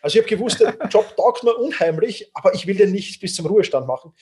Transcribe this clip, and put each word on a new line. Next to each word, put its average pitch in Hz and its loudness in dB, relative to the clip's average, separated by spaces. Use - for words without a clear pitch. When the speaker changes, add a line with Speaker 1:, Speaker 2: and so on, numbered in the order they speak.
Speaker 1:
Also 147 0
ich 226 4
hab - -6
gewusst, 220 -2
der - 4
Speaker 2:
<laughs> 202 -8
Speaker 1:
Job - 0
taugt 240 0
mir 233 2
unheimlich, 226 -2
aber 185 0
ich 185 -8
will 190 -2
den 190 4
nicht - -6
bis 185 -6
zum 165 -8
Ruhestand 160 2
machen 131 -8